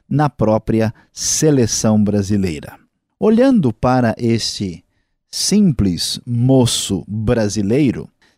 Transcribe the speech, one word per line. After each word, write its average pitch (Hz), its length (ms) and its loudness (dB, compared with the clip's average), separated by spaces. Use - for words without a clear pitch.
na 143 220 0
própria 110 640 0
seleção 117 880 0
brasileira. 98 760 -4
Olhando 220 540 2
para 123 460 0
este 110 640 -4
simples 131 960 0
moço 120 840 0
brasileiro, 107 960 -2